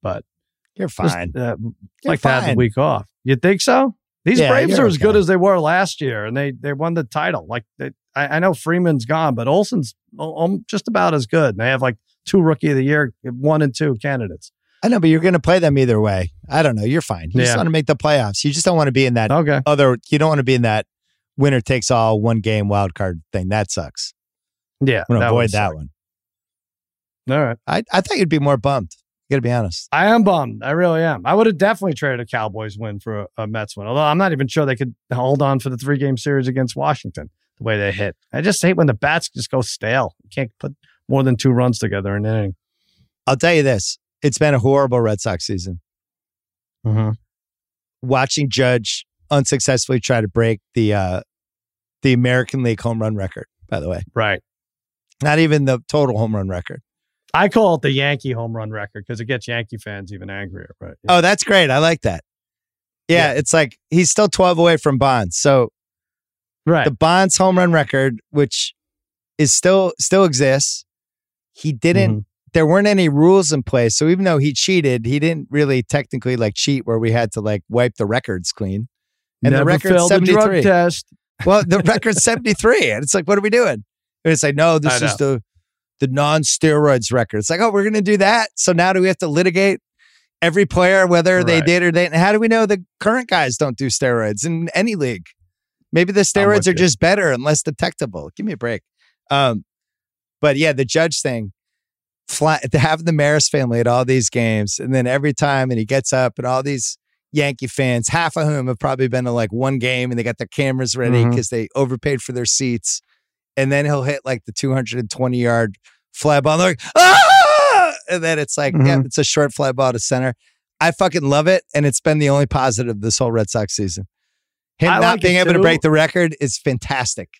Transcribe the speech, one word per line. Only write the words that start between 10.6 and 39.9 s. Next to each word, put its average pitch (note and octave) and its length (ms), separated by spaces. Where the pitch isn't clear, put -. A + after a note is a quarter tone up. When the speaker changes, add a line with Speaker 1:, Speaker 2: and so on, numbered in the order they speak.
Speaker 1:
just - 180
about F#3 260
as C#3 140
good. C#3+ 280
And F#2+ 40
they A#2 80
have, C3 140
like, B2+ 160
two G#3 140
Rookie D#3+ 300
of C#3 80
the C3 60
Year, C#3+ 280
one C3+ 380
and C#3 140
two D3 200
candidates. A2+ 580
Speaker 2:
I A3 80
know, A#3+ 100
but E3 100
you're D#3+ 120
gonna F3 180
play F3 200
them D3 180
either A#2+ 220
way. F#2+ 320
I D3+ 120
don't C3+ 140
know. G#2 80
You're C#3 180
fine. E2 300
You A#2 100
just B2 120
Speaker 1:
Yeah. A2+ 40
Speaker 2:
wanna E3 120
make D#3+ 160
the D3 100
playoffs. B2+ 480
You D3 80
just D3+ 140
don't F3+ 100
wanna D3 160
be C3 140
in B2 80
that A2+ 180
Speaker 1:
Okay. D3 340
Speaker 2:
other, C#3 320
you D3 100
don't D#3 100
wanna D3 140
be B2+ 120
in A#2+ 80
that G#2+ 220
winner C#3 240
takes B2+ 280
all A2+ 320
one A2+ 200
game G#2+ 260
wild G2+ 260
card F2+ 280
thing. F#2 180
That G#2 220
sucks. - 420
Speaker 1:
Yeah, A#2 240
Speaker 2:
Wanna A#2 140
Speaker 1:
that A#2 60
Speaker 2:
avoid A#2 100
Speaker 1:
would A2+ 140
Speaker 2:
that G#2 160
Speaker 1:
suck. D#2+ 80
Speaker 2:
one. D2+ 140
Speaker 1:
All C#3+ 140
right. A#2 220
Speaker 2:
I, G3+ 180
I F#3+ 80
thought F#4 160
you'd F#3 120
be D#3 100
more C#3+ 180
bummed. B2 340
Gotta C3+ 100
be A#2+ 100
honest. A2 420
Speaker 1:
I E3 140
am A3+ 160
bummed. C3 420
I C3+ 60
really E3 300
am. C#3 240
I D3 80
would A3 140
have F#3+ 100
definitely F#3+ 360
traded C3 260
a A#2+ 60
Cowboys A2 520
win G#2 220
for G#2 220
a, F#2+ 60
a A2 100
Mets G#2+ 300
win, G2+ 100
although C3 160
I'm D3+ 140
not F#3 160
even C#3 160
sure D3+ 160
they C3+ 100
could B2 180
hold B2+ 280
on C#3 180
for C3+ 100
the B2+ 80
three-game C3+ 400
series C3+ 320
against B2+ 260
Washington, C3+ 540
the A2+ 60
way A2 140
they G2+ 160
hit. G2 240
I B2+ 80
just G3 200
hate F3+ 140
when E3 120
the C3 60
bats D3 360
just B2+ 200
go C3 120
stale. A#2 520